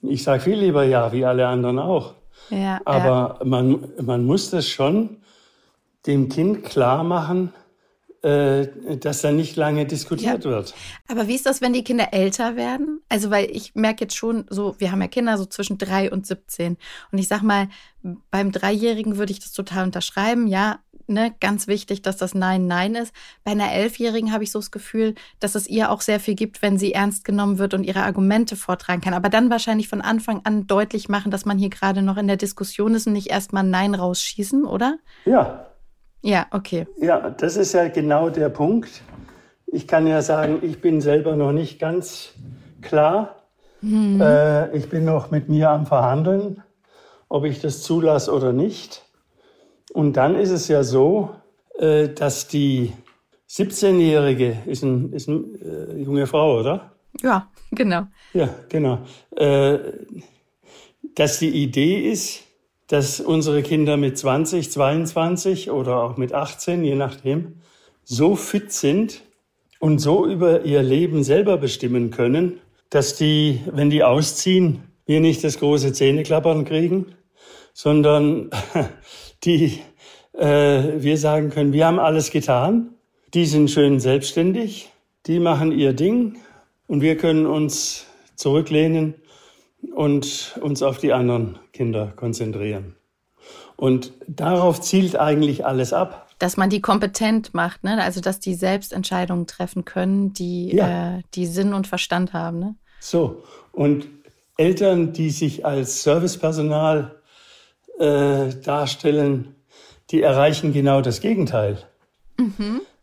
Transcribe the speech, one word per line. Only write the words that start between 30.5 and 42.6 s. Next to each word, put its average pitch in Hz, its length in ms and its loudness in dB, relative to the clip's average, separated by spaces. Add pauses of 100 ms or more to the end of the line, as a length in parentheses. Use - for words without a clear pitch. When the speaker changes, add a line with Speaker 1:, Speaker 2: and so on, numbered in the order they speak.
Speaker 2:
deutlich 208 400 0
machen, 202 240 -2
dass 196 140 -4
man 202 140 0
hier 196 100 0
gerade 196 320 -2
noch 196 160 0
in 202 100 0
der 196 80 2
Diskussion 202 600 -2
ist 220 120 -2
und 214 60 0
nicht 208 160 -4
erst 196 240 -2
mal 196 100 0
Nein 190 320 2
rausschießen, 196 680 -2
oder? 262 320 -2 (280)
Speaker 1:
Ja. - 380 2 (600)
Speaker 2:
Ja, 202 280 2
okay. 185 360 -4 (120)
Speaker 1:
Ja, 165 300 2
das 165 260 -4
ist 202 180 0
ja 175 140 4
genau 156 420 2
der 151 200 0
Punkt. 196 520 -2 (640)
Ich - 200 -6
kann 160 200 4
ja 156 140 2
sagen, 156 400 0
ich 160 200 -6
bin 160 180 2
selber 151 380 2
noch 143 160 2
nicht 156 260 -4
ganz 175 540 -6 (480)